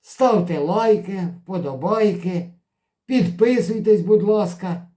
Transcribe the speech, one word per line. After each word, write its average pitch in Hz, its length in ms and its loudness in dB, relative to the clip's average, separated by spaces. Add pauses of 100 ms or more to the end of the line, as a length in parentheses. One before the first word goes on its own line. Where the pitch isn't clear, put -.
Ставте 180 580 0
лайки, 190 680 0 (140)
вподобайки, 175 1120 -2 (520)
підписуйтесь, 214 920 2
будь 208 220 2
ласка 190 760 -2